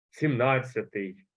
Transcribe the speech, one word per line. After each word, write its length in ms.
сімнадцятий 1040